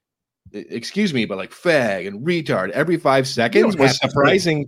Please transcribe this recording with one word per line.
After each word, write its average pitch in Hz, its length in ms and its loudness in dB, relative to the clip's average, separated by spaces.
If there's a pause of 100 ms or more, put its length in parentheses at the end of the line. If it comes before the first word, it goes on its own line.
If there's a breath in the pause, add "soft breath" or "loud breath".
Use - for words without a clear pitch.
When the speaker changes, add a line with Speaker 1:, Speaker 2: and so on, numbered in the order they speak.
(540)
Speaker 1:
e-, 101 160 -12
excuse 165 440 -4
me, 120 100 0
but, 98 140 -6
like, 92 140 -10
fag 117 560 0
and 104 200 -8
retard 135 440 -2
every 156 260 0
five 135 280 2
seconds 117 300 0
Speaker 2:
You 220 160 4
don't 175 80 -2
Speaker 1:
was 135 120 4
Speaker 2:
have 135 100 -2
to 135 60 0
say 131 40 -2
Speaker 1:
surprising 151 560 2